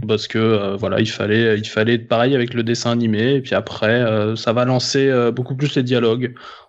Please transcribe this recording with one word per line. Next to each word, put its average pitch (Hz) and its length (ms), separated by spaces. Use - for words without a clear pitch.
parce 107 200
que, - 100
euh, 104 380
voilà, 98 240
il 110 100
fallait, 107 480
il 107 100
fallait 110 280
être 117 140
pareil 120 260
avec 120 180
le 117 100
dessin 117 280
animé. 117 440
Et 131 60
puis 110 140
après, 113 460
euh, 110 340
ça 113 160
va 123 140
lancer, 127 440
euh, 120 220
beaucoup 127 240
plus 139 200
les 135 80
dialogues. 123 500